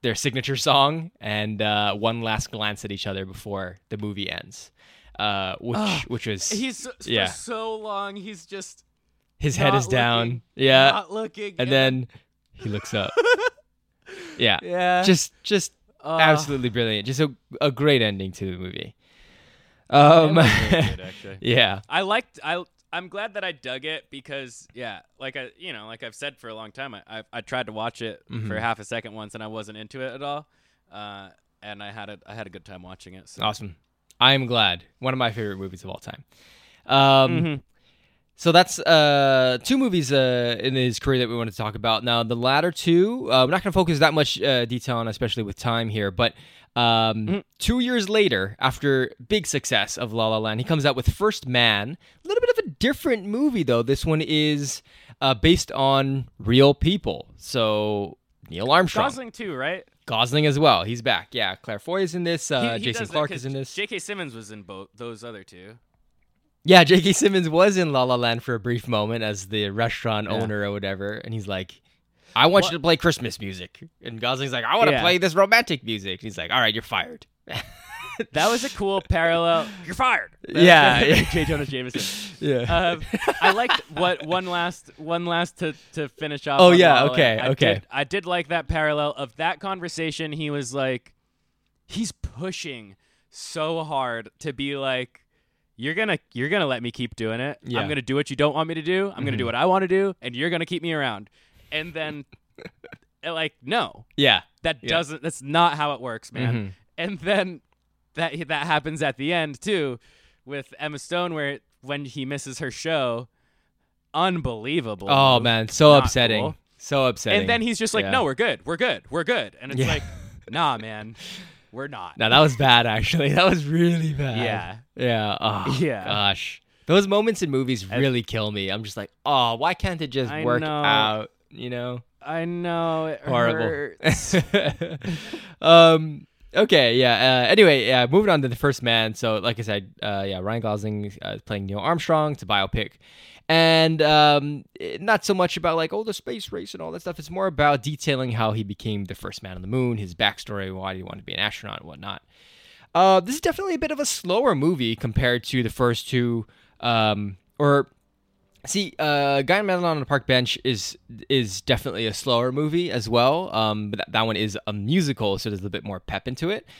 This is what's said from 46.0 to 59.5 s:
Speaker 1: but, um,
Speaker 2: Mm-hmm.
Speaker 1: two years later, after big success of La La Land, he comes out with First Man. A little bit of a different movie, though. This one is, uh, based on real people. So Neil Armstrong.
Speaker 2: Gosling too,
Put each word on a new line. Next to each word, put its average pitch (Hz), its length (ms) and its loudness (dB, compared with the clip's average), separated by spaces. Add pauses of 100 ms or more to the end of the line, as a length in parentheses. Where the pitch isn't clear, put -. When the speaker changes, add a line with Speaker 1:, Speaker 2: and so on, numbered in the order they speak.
Speaker 1:
but, 113 220 0 (420)
um, 113 520 2
Speaker 2:
Mm-hmm. 196 120 -2 (200)
Speaker 1:
two 240 220 4
years 240 280 0
later, 131 500 2
after 131 520 2 (160)
big 208 180 2
success 113 520 -2
of 110 160 -6
La 113 160 0
La 110 100 0
Land, 110 200 -4
he 127 40 -2
comes 151 220 0
out 135 100 2
with 127 140 -2
First 208 380 0
Man. 120 500 2 (260)
A 320 40 -18
little 427 140 0
bit 480 160 2
of 415 80 -2
a 208 40 -12 (100)
different 240 460 0
movie, 240 380 0
though. 120 200 2
This 135 220 -2
one 160 160 0
is, 151 600 -2 (380)
uh, 135 160 2
based 160 380 2
on 135 560 0 (100)
real 135 340 6
people. 156 540 -2 (100)
So 107 800 -2 (320)
Neil 104 220 -4
Armstrong. 185 360 4
Speaker 2:
Gosling 247 240 -10
too, 202 220 -10